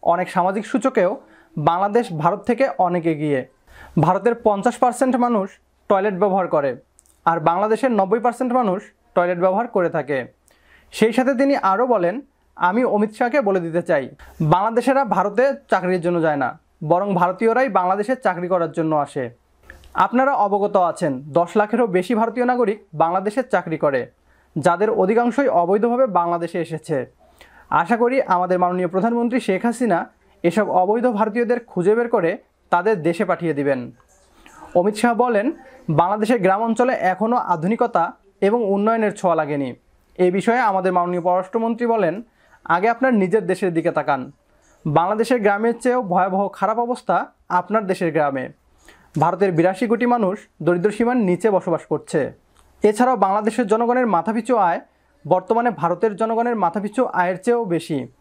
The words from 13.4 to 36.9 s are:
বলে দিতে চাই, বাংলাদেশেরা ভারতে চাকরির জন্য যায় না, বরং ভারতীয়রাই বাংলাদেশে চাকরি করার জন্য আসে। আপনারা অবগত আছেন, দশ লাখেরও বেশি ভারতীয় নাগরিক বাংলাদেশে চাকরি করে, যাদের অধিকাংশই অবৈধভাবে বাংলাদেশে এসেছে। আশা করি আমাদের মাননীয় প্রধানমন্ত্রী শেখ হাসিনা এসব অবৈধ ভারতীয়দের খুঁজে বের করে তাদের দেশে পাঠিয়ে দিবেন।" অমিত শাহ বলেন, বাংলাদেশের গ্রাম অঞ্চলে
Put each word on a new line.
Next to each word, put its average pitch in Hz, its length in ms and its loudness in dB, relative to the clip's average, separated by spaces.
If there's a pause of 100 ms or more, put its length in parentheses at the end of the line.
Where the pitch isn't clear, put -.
বলে 196 180 0
দিতে 165 220 -2
চাই, 143 280 0 (320)
বাংলাদেশেরা 226 640 2
ভারতে 208 480 0 (160)
চাকরির 180 320 0
জন্য 175 200 0
যায় 156 160 0
না, 123 220 -4 (240)
বরং 185 300 0
ভারতীয়রাই 226 560 0
বাংলাদেশে 196 460 0
চাকরি 180 320 -4
করার 170 240 0
জন্য 160 240 -2
আসে। 135 480 -6 (500)
আপনারা 262 400 2
অবগত 202 440 0
আছেন, 156 440 0
দশ 156 340 0
লাখেরও 220 320 2
বেশি 185 280 0
ভারতীয় 226 300 -2
নাগরিক 240 380 -2 (100)
বাংলাদেশে 190 500 0
চাকরি 175 340 -2
করে, 135 340 0 (460)
যাদের 175 320 2
অধিকাংশই 233 580 0
অবৈধভাবে 220 600 2
বাংলাদেশে 170 540 -2
এসেছে। 156 440 -6 (640)
আশা 165 280 2
করি 247 240 2
আমাদের 180 380 0
মাননীয় 180 280 0
প্রধানমন্ত্রী 233 520 0
শেখ 190 260 -2
হাসিনা 226 440 -2 (340)
এসব 175 260 2
অবৈধ 208 360 2
ভারতীয়দের 226 540 0
খুঁজে 196 360 0
বের 233 140 -2
করে 196 280 0 (320)
তাদের 185 320 2
দেশে 170 240 0
পাঠিয়ে 170 280 -2
দিবেন।" 135 380 -2 (840)
অমিত 190 200 2
শাহ 240 180 2
বলেন, 240 380 0 (380)
বাংলাদেশের 208 500 2
গ্রাম 190 240 2
অঞ্চলে 240 300 0